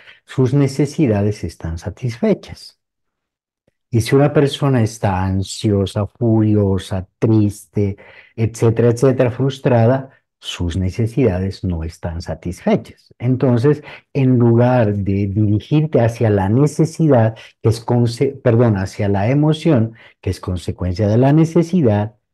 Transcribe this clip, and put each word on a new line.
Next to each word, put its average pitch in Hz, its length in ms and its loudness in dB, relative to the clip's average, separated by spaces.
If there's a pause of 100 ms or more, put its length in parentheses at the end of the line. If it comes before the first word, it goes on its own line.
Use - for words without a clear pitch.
(260)
sus 131 280 -2
necesidades 135 920 0
están 82 320 -8
satisfechas. - 1000 -6 (1120)
Y 113 120 0
si 139 140 -2
una 143 180 4
persona 139 500 0
está 95 400 -2
ansiosa, 98 840 -2
furiosa, 104 1000 0 (120)
triste, 104 760 0 (400)
etcétera, 117 540 0
etcétera, 123 420 2
frustrada, 131 800 0 (300)
sus - 380 -6
necesidades 95 840 -2
no 87 200 -4
están 82 380 -10
satisfechas. - 1000 -6
Entonces, 127 640 2 (300)
en 131 260 2
lugar 120 560 4
de 98 320 -2
dirigirte 107 760 0
hacia 117 300 0
la 98 180 0
necesidad, 139 840 2 (260)
que 117 80 2
es 117 160 -2
conse-, 120 580 0
perdón, 117 340 4
hacia 95 320 -4
la 101 200 0
emoción, 147 640 0 (280)
que 98 100 -4
es - 100 -6
consecuencia 92 640 -4
de 107 100 2
la 131 140 4
necesidad, 156 840 2 (180)